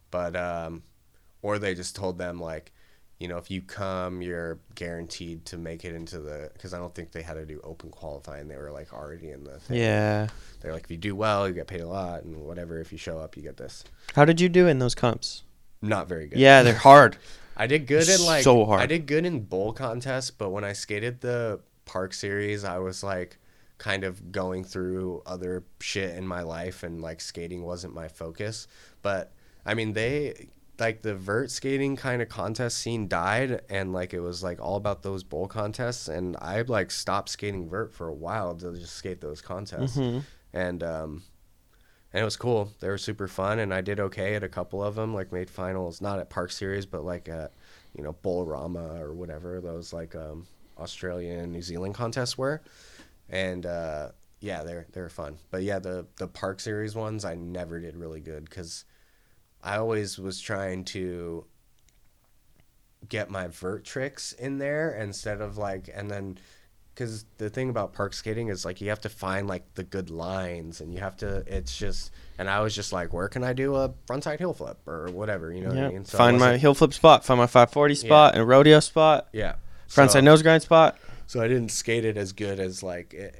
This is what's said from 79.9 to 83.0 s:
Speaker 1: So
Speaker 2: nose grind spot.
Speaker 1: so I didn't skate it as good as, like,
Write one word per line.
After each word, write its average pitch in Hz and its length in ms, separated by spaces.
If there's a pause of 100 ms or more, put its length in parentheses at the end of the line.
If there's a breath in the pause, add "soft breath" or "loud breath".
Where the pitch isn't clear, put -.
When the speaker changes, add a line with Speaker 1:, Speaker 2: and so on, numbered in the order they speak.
Speaker 1:
So 139 80
Speaker 2:
nose 151 220
grind 160 200
spot. 160 360 (280 soft breath)
Speaker 1:
so - 140
I 113 80
didn't 120 220
skate 117 340
it 110 120
as 98 160
good 98 260
as, 92 240
like, 87 320